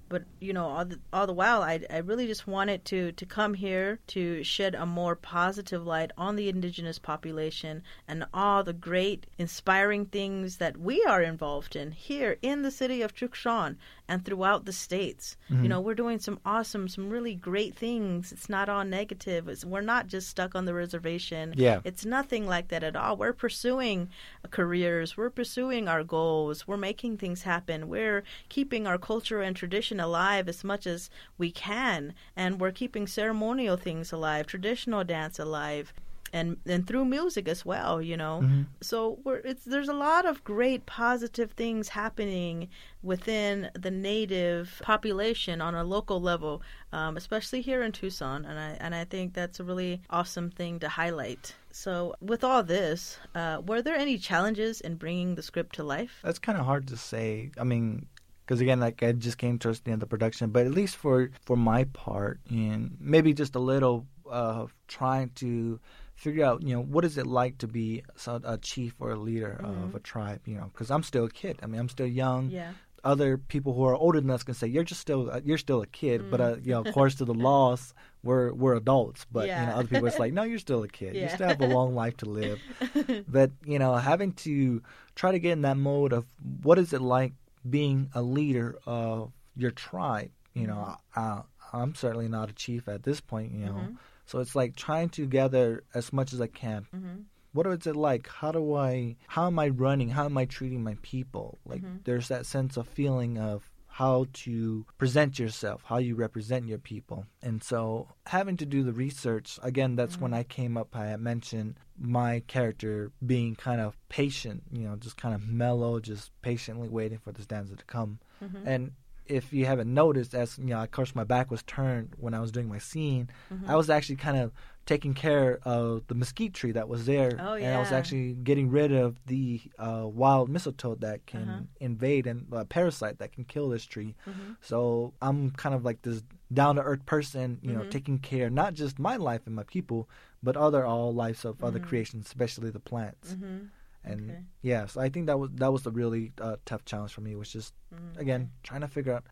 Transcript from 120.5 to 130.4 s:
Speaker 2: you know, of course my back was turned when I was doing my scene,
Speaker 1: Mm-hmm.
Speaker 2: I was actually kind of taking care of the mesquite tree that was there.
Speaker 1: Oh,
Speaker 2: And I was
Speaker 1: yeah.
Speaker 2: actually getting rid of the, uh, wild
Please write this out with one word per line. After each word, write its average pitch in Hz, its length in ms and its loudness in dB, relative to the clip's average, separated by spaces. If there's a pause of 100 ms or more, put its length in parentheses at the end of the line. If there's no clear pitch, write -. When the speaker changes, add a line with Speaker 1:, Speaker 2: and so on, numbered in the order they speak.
Speaker 2:
you 131 100 -6
know, 113 140 0
of 113 100 -6
course 131 240 -2
my 113 100 0
back 123 260 4
was 113 120 -4
turned 127 540 -2
when 120 160 -4
I 113 60 -2
was 113 120 -2
doing 117 180 -2
my 104 80 -6
scene, 135 520 -2 (220)
Speaker 1:
Mm-hmm. 190 180 -6
Speaker 2:
I 147 60 6
was 156 140 6
actually 143 280 4
kind 139 200 0
of 120 140 2 (340)
taking 147 280 2
care 135 520 4
of 117 420 0
the 120 80 -4
mesquite 180 380 -2
tree 117 180 -2
that 113 160 0
was 117 180 -4
there. 131 360 4
Speaker 1:
Oh, - 140 -4
Speaker 2:
And 127 200 0
I 127 40 4
was 127 120 0
Speaker 1:
yeah. 131 60 4
Speaker 2:
actually 131 380 0
getting 135 360 4
rid 147 220 6
of 123 320 4
the, 127 340 0 (180)
uh, 113 300 -4
wild 127 420 6